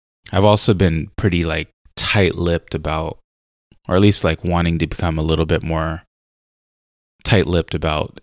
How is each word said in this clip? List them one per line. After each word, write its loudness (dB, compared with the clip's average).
I've 0
also 4
been 0
pretty, 0
like, -4
tight-lipped 0
about -4
or 2
at 6
least, 4
like, -2
wanting 0
to 0
become -4
a -2
little 0
bit 0
more -4
tight-lipped 0
about -4